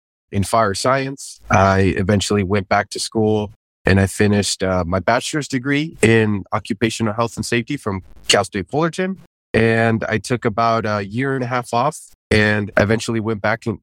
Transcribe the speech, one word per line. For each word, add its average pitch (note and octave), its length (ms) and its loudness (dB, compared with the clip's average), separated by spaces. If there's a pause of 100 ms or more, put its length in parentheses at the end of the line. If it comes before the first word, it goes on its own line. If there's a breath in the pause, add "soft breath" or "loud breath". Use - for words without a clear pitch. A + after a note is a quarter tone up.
(320)
in G2 100 0
fire G#2 320 2
science. C3+ 640 -4 (100)
I F#2+ 480 4
eventually G2+ 460 2
went F#2+ 260 -2
back G#2 220 0
to - 80 -10
school G#2+ 540 -2 (320)
and G2 160 4
I G2 80 4
finished, G2+ 560 0
uh, F#2 200 0
my F2+ 140 -2
bachelor's B2 480 0
degree C#3 560 -2
in A2 400 4 (100)
occupational G#2+ 600 -2
health A#2 240 -4
and A2 100 -6
safety A#2+ 300 -2
from F#2+ 260 -6 (240)
Cal G#2 160 4
State G2 260 -6
Fullerton. E3+ 520 -4 (320)
And A2+ 560 2
I G#2+ 100 -2
took A#2 260 -4
about A#2 420 0
a G#2 200 -2
year C3 300 -4
and B2+ 80 -4
a - 20 -4
half B2 260 -4
off B2+ 280 0 (320)
and G#2+ 460 2
eventually A2 420 0
went G#2+ 220 -4
back A2 260 -2
in, G#2 140 -4